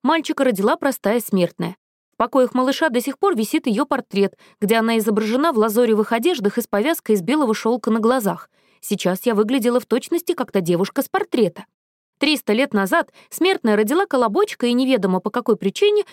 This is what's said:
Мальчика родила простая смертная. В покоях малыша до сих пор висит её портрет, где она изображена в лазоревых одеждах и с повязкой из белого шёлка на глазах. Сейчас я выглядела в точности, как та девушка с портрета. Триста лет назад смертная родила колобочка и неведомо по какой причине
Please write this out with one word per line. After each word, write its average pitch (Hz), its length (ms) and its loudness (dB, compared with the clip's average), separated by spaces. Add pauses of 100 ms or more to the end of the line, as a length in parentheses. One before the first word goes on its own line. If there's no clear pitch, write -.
Мальчика 302 420 0
родила 233 320 0
простая 240 440 -2
смертная. 175 560 -2 (380)
В - 40 -20
покоях 247 360 2
малыша 269 360 0
до 233 120 0
сих 269 160 -8
пор 392 180 0
висит 269 320 -2
её 233 180 0
портрет, 196 520 -2 (220)
где 208 160 0
она 226 220 2
изображена 220 540 0
в 240 60 0
лазоревых 220 540 2
одеждах 233 460 0
и 240 40 -2
с - 60 -10
повязкой 226 460 0
из 196 80 2
белого 240 320 0
шёлка 226 360 -2
на 226 100 0
глазах. 214 500 -2 (300)
Сейчас 185 460 -4
я 233 100 0
выглядела 240 440 2
в - 60 -6
точности, 339 480 -2
как 254 180 -6
та 196 100 0
девушка 175 400 0
с - 80 -6
портрета. 247 560 -2 (540)
Триста 285 340 0
лет 262 200 0
назад 214 380 0 (180)
смертная 330 460 0
родила 254 300 2
колобочка 247 600 0
и 240 60 2
неведомо 233 460 0
по - 120 -6
какой 240 240 0
причине 403 580 0